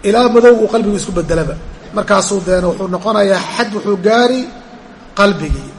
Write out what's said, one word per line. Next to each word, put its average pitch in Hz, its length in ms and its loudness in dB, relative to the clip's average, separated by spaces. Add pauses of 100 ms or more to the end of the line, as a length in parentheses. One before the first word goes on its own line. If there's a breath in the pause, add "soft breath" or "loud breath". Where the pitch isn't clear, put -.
Ilaa 233 260 2
madow 233 320 8
uu 214 80 2
qalbigu 208 280 0
isku 185 160 -6
bedelaba. 170 420 -2 (400)
Markaasuu 196 520 0
deena 180 220 0
wuxuu 185 200 -4
noqonayaa 196 520 0 (160)
xad 233 180 -2
wuxuu 202 220 -2 (100)
gaari 240 340 2 (760)
qalbigii. 160 600 0